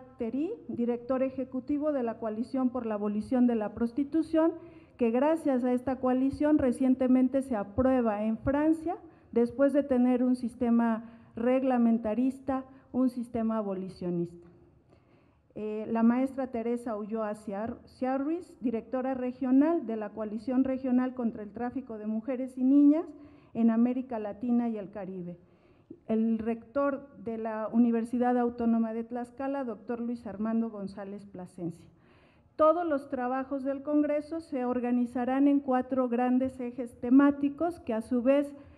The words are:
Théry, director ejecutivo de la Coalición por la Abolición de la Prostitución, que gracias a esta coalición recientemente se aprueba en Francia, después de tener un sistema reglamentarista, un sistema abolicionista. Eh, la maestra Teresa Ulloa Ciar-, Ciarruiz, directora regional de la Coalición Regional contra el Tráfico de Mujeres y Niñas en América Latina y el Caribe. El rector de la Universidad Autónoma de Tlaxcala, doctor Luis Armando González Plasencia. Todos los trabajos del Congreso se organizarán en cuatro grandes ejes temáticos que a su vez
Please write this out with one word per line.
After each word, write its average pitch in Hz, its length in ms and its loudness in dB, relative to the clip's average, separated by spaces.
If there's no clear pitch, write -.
Théry, 269 340 -4
director 240 560 -2
ejecutivo 262 680 -2
de 269 120 -2
la 226 160 -4
Coalición 233 500 -2
por 240 160 -6
la 220 80 -4
Abolición 214 540 0
de 240 80 2
la 208 180 -2
Prostitución, 311 800 0
que 233 140 2
gracias 269 540 2
a 247 100 2
esta 247 220 -2
coalición 269 640 2
recientemente 262 800 4
se 262 140 -4
aprueba 220 680 2
en 220 140 0
Francia, 320 580 0
después 240 420 2
de 285 80 4
tener 254 420 2
un 254 120 4
sistema 233 680 0
reglamentarista, 247 1300 0
un 254 160 2
sistema 226 480 -2
abolicionista. 185 880 -4
Eh, 214 340 -6
la 226 140 0
maestra 262 440 2
Teresa 240 480 -4
Ulloa 214 380 -4
Ciar-, 214 520 -8
Ciarruiz, 277 760 -4
directora 247 560 -4
regional 262 720 2
de 226 80 -4
la 214 140 -6
Coalición 220 540 -2
Regional 262 520 0
contra 226 260 -4
el 208 120 -12
Tráfico 240 440 -8
de 208 80 -10
Mujeres 240 500 -4
y 254 80 -2
Niñas 285 420 8
en 226 160 4
América 247 480 0
Latina 233 500 0
y 214 80 -6
el 196 140 -10
Caribe. 185 460 -10
El 220 320 2
rector 269 680 -2
de 226 140 -8
la 220 340 -4
Universidad 233 680 2
Autónoma 233 560 0
de 226 120 -6
Tlaxcala, 247 580 -6
doctor 233 380 -8
Luis 240 260 -6
Armando 226 420 -2
González 202 560 -10
Plasencia. 180 600 -12
Todos 320 280 4
los 277 240 -2
trabajos 262 540 -4
del 277 180 -4
Congreso 302 600 0
se 254 240 -6
organizarán 247 840 0
en 285 140 4
cuatro 254 480 0
grandes 254 500 0
ejes 240 400 -10
temáticos 285 800 4
que - 140 -6
a 220 80 -2
su 247 200 -2
vez 277 320 2